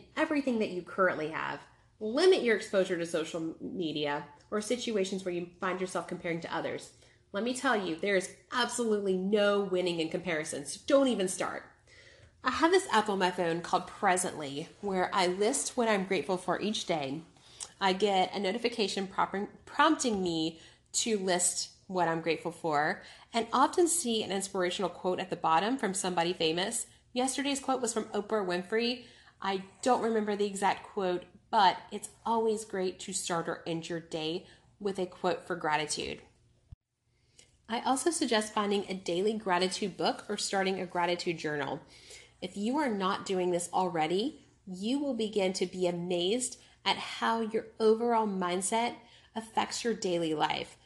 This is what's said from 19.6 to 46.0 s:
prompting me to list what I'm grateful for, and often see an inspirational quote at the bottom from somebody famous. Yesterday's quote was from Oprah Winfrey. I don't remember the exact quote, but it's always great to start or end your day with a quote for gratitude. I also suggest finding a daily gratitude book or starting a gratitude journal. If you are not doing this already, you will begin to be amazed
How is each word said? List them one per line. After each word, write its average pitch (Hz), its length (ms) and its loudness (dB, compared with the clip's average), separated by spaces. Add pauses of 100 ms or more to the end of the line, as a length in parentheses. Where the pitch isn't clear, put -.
prompting 285 580 2
me 165 360 0 (340)
to 220 260 0
list 180 520 0 (160)
what 180 220 0
I'm 165 120 0
grateful 165 320 -2
for, 156 500 0 (300)
and 226 200 0
often 311 360 4
see 233 340 0
an 185 100 -4
inspirational 190 580 0
quote 180 300 -2
at 185 100 -6
the 165 60 -2
bottom 175 400 2
from 208 160 -2
somebody 180 400 0
famous. 180 540 -2 (260)
Yesterday's 262 480 0
quote 262 200 0
was 226 120 -2
from 220 140 -2
Oprah 208 400 -2
Winfrey. 226 580 -2 (380)
I 196 200 0 (200)
don't 247 200 2
remember 214 320 0
the 202 120 0
exact 196 380 0
quote, 180 400 -2 (260)
but 196 260 6 (160)
it's 208 160 -8 (160)
always 220 400 2
great 185 360 -4
to - 120 -10
start 170 360 -2
or - 180 -6
end 165 220 -4
your 170 120 -4
day 165 460 -6 (320)
with 196 200 -4
a 185 80 -2
quote - 400 -2
for 175 100 -4
gratitude. 151 680 -2 (1500)
I 233 120 -2
also 269 300 2
suggest 233 440 0
finding 202 340 2
a 190 60 -4
daily 190 400 0
gratitude 185 640 0
book 202 320 0
or 208 80 -4
starting 190 440 0
a 185 60 -6
gratitude 175 520 0
journal. 147 420 -4 (640)
If 185 140 -8
you 226 220 0
are 294 100 0
not 196 380 -2
doing 185 240 2
this 170 220 0
already, 180 680 0 (260)
you 202 320 -2
will 285 160 -2
begin 202 400 0
to 185 120 0
be 180 200 -2
amazed 175 720 -2 (260)